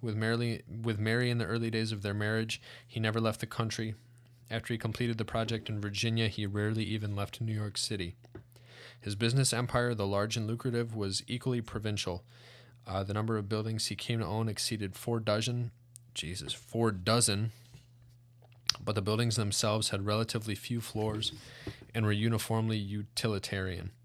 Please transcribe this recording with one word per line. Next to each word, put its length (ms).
with 140
Mary, 480
with 160
Mary 320
in 80
the 80
early 240
days 220
of 100
their 140
marriage, 440
he 120
never 220
left 200
the 40
country. 480
After 240
he 60
completed 380
the 80
project 440
in 100
Virginia, 480
he 200
rarely 360
even 320
left 240
New 140
York 240
City. 380
His 160
business 380
empire, 400
though 140
large 280
and 120
lucrative, 480
was 320
equally 340
provincial. 600
Uh, 160
the 100
number 240
of 100
buildings 400
he 80
came 240
to 60
own 240
exceeded 460
four 240
dozen. 520
Jesus, 400
four 380
dozen. 600
But 120
the 60
buildings 340
themselves 540
had 160
relatively 500
few 260
floors 520
and 120
were 60
uniformly 680
utilitarian. 1120